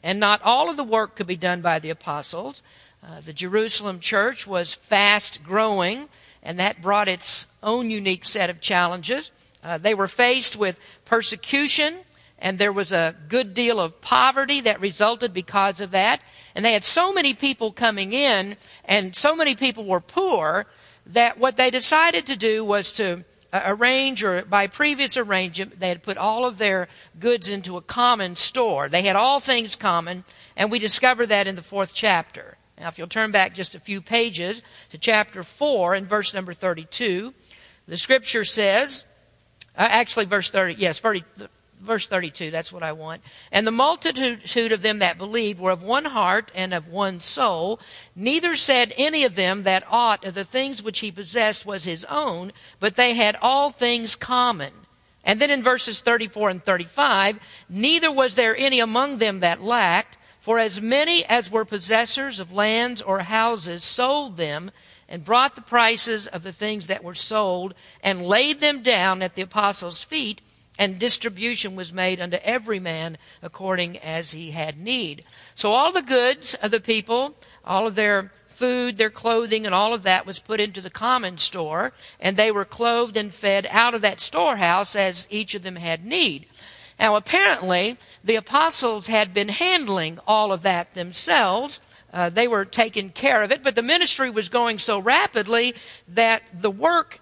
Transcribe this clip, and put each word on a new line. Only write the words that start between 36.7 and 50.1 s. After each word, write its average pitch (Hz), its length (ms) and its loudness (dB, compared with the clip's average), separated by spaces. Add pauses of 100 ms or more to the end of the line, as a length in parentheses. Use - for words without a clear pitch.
the 165 100 -8
scripture 240 480 0
says, 220 580 2 (720)
uh, 208 140 2
actually 226 360 2
verse 190 260 -2
thirty, 185 240 0
yes, 175 240 -2
thirty, 202 240 -2 (580)
verse 208 240 -2
thirty-two, 175 460 -4
that's 165 200 -6
what 175 120 -12
I 160 80 -6
want. 156 320 -12 (280)
"And 220 140 2
the 220 60 0
multitude 247 1000 0
of 196 120 -2
them 214 160 0
that 175 180 0
believed 208 420 -4
were 185 120 0
of 175 100 -2
one 254 240 -2
heart 214 480 0
and 185 180 -6
of 165 160 -6
one 185 320 -4
soul. 190 600 -2 (360)
Neither 311 400 0
said 247 400 2
any 302 280 2
of 226 100 0
them 190 300 0
that 190 260 2
aught 226 340 2